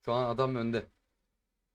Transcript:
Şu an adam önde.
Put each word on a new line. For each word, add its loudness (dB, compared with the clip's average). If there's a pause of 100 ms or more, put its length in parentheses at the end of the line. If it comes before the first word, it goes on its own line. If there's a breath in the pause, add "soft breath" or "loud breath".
Şu 2
an 2
adam 0
önde. -2 (840)